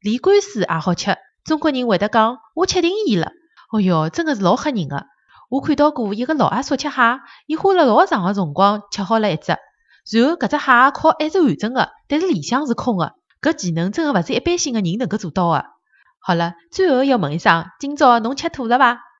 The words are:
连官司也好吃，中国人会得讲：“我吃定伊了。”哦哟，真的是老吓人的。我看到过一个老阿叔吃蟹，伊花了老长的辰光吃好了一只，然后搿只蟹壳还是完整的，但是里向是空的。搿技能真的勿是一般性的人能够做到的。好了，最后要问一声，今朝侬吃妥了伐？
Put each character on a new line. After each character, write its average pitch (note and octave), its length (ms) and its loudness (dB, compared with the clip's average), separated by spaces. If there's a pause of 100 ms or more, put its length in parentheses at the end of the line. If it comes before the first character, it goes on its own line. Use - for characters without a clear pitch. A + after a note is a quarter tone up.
连 G#3+ 160 -2
官 G4+ 240 4
司 A3 200 -6
也 F3 60 0
好 E3+ 280 -2
吃， G3+ 200 -2 (300)
中 G#3 140 -2
国 D4+ 120 0
人 B3+ 160 -4
会 G3 100 2
得 G#3 120 0
讲 A#3 280 0 (180)
：“我 E4+ 100 2
吃 F#4 160 0
定 E4+ 100 0 (160)
伊 G#3+ 80 2
了。” E3 160 -2 (400)
哦 A3 80 0
哟， E3+ 300 2
真 E4+ 160 -4
的 D4 100 0
是 G3 60 -8
老 F#3+ 140 4
吓 - 140 -4
人 G3 180 -4
的。 C#3 200 -8 (420)
我 C4+ 120 -2
看 D4+ 140 -2
到 D4 160 4
过 A3 220 -4
一 A3+ 120 -4
个 D#4 80 -2
老 C4 140 2
阿 F#3+ 140 -2
叔 C#4+ 140 -2
吃 D4 140 -6
蟹， - 60 -10 (500)
伊 D4+ 100 -4
花 F#4+ 180 2
了 F4 120 4
老 B3+ 200 6
长 A3 200 -2
的 G3 80 0
辰 F3 200 -4
光 G3+ 280 2 (100)
吃 G#3 100 -8
好 G#3+ 160 0
了 G#3+ 140 0
一 D3+ 60 -2
只， - 180 -4 (560)
然 A#3 180 4
后 E4 80 -2
搿 G3+ 120 -4
只 D4 80 -2
蟹 C4 340 4
壳 D#4 260 2
还 D4+ 120 -4
是 F#4 120 0
完 A#3 140 2
整 A3+ 180 -6
的， B3 160 -2 (180)
但 D4 120 -2
是 F#4+ 80 -2
里 G#3+ 140 0
向 C4+ 260 -4
是 A#3 60 -2
空 A3 240 -2
的。 E3 160 -4 (280)
搿 A3 120 0
技 F3 180 -6
能 E3+ 220 -4
真 E4 120 -4
的 B3+ 140 0
勿 - 20 0
是 A#3 120 -6
一 - 60 -2
般 F4 180 -2
性 C#4+ 160 -4
的 A3 80 -2
人 F3+ 180 -4
能 B3+ 80 -4
够 G#3 100 -4
做 E3 140 -8
到 E3+ 220 0
的。 C#3 120 -2 (540)
好 F3 160 -2
了， E3+ 180 -2 (180)
最 F#4 200 0
后 B3+ 120 2
要 C4+ 140 2
问 D3 160 -2
一 E3 60 -4
声， E3+ 260 2 (140)
今 C#4+ 160 -8
朝 B3 240 4
侬 A#3 160 -4
吃 E4 140 -6
妥 B3+ 180 -8
了 A#3+ 100 2
伐？ B3 220 2 (200)